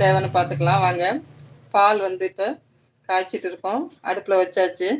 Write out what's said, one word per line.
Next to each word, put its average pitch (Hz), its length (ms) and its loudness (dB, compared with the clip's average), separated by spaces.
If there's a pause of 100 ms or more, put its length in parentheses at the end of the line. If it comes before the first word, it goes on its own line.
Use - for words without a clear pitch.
தேவைன்னு 190 340 2
பார்த்துக்கலாம் 180 500 2
வாங்க. 180 200 0 (720)
பால் 202 300 4
வந்து 185 260 -4
இப்ப 202 180 -4 (580)
காய்ச்சிட்டு 185 420 -4
இருக்கோம், 208 320 -6 (280)
அடுப்புல 190 320 0
வச்சாச்சு. 185 580 -2